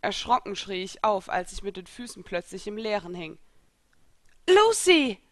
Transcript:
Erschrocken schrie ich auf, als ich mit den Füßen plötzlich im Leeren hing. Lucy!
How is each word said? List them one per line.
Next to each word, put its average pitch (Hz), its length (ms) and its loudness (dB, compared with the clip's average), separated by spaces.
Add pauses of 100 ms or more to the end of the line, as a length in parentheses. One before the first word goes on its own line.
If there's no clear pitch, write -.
Erschrocken 214 540 -2
schrie 185 280 -8
ich - 200 -10
auf, 208 260 0
als 180 220 -4
ich - 120 -12
mit 196 140 -8
den 185 100 -14
Füßen 240 360 -16
plötzlich 180 440 -8
im 208 100 -8
Leeren 208 360 -4
hing. 170 240 -12 (1080)
Lucy! 359 720 6 (120)